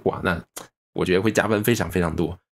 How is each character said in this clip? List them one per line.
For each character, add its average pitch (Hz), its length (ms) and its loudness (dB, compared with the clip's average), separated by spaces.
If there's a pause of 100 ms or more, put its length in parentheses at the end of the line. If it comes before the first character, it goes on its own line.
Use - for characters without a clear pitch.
哇， - 200 0
那 87 180 0 (500)
我 - 120 -4
觉 90 100 2
得 95 80 4
会 110 80 2
加 - 160 2
分 107 160 0
非 120 100 2
常 98 160 0
非 90 120 0
常 82 160 -2
多。 85 200 -2 (220)